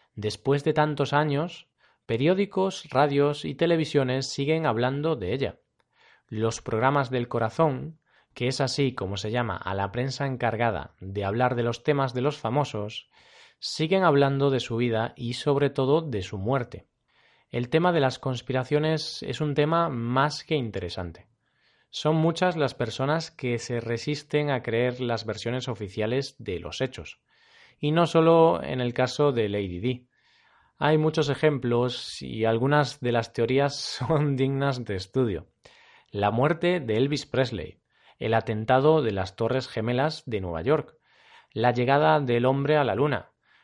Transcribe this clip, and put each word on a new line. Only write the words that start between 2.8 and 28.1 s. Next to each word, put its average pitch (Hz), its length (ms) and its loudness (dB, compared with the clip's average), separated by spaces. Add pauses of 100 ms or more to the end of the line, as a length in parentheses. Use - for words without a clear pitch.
radios 143 560 2
y 147 100 -6
televisiones 143 760 0
siguen 156 340 -2
hablando 139 500 0
de 104 200 -4
ella. 131 240 -4 (680)
Los 110 360 -2
programas 123 480 0
del 120 180 -2
corazón, 135 720 -2 (320)
que 123 160 -4
es 135 140 -2
así 131 320 0
como 98 240 -6
se 107 120 -6
llama 117 280 -2
a 95 160 -6
la 98 180 -2
prensa 131 340 -4
encargada 113 720 -2
de 98 260 -6
hablar 120 300 0
de 120 80 -2
los 117 180 -4
temas 139 320 0
de 123 80 -2
los 143 160 -2
famosos, 113 720 -4 (480)
siguen 180 460 0
hablando 139 460 4
de 131 100 2
su 117 160 -4
vida 117 400 0
y 117 180 -6
sobre 139 340 2
todo 139 320 2
de 123 220 -4
su 98 160 -8
muerte. 120 480 -4 (640)
El 123 180 -4
tema 175 240 4
de 165 80 2
las 127 180 2
conspiraciones 139 1040 -2
es 127 200 -6
un 147 120 -2
tema 160 360 2
más 131 540 0
que 160 100 -4
interesante. 95 760 -6 (600)
Son 151 220 0
muchas 170 420 2
las 143 180 0
personas 139 580 -4
que 120 260 -4
se 120 220 -6
resisten 143 680 -2
a 127 120 -2
creer 123 380 0
las 113 260 -4
versiones 120 400 -6
oficiales 110 720 -4
de 95 220 -6
los 80 200 -8
hechos, 131 400 -8 (600)
y 147 100 0
no 165 160 4
solo 165 560 6